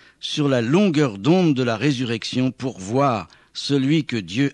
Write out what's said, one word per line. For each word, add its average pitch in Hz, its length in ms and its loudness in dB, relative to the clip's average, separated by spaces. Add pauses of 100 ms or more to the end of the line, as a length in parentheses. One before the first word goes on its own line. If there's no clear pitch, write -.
(200)
sur - 280 -2
la 127 140 2
longueur 143 560 2
d'onde 156 360 4
de 127 80 0
la 117 140 0
résurrection 127 720 -2
pour 117 280 -8
voir 110 500 -2 (240)
celui 143 520 0
que 120 120 -6
Dieu 110 380 -2